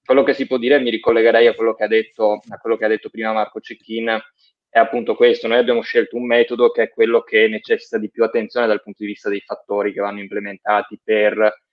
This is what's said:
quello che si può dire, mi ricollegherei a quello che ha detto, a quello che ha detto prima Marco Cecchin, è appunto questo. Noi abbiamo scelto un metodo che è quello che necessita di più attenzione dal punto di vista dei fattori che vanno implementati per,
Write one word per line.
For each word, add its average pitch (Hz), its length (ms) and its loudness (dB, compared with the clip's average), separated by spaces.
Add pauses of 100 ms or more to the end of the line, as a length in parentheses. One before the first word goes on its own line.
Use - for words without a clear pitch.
quello 135 200 2
che 139 100 0
si 135 140 -6
può 127 100 -2
dire, 127 220 2
mi 123 100 -4
ricollegherei 113 560 2
a 110 80 4
quello 113 220 -2
che - 80 -8
ha 104 40 -2
detto, 110 600 -2
a 101 80 -16
quello 113 180 -4
che 110 100 -4
ha - 20 2
detto 107 240 -4
prima 110 220 -6
Marco 107 260 -4
Cecchin, 113 600 -8 (480)
è - 120 0
appunto 113 360 0
questo. 117 320 4
Noi 117 120 2
abbiamo 120 220 0
scelto 117 360 -2
un 123 80 -8
metodo 120 460 2
che 117 120 0
è - 60 -4
quello 113 320 2
che 110 260 2
necessita 110 520 -4
di 107 100 -8
più 113 140 -2
attenzione 117 420 -2
dal 107 160 0
punto 107 220 -16
di 104 60 -6
vista 104 200 -10
dei 101 120 -4
fattori 101 520 -6
che 95 80 -6
vanno 101 200 -6
implementati 101 840 -6
per, 107 680 0